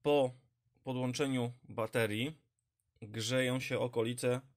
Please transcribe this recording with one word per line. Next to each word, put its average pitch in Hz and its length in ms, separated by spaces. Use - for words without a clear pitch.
po 143 300
podłączeniu 127 680
baterii 113 680
grzeją 120 580
się 123 200
okolice 123 640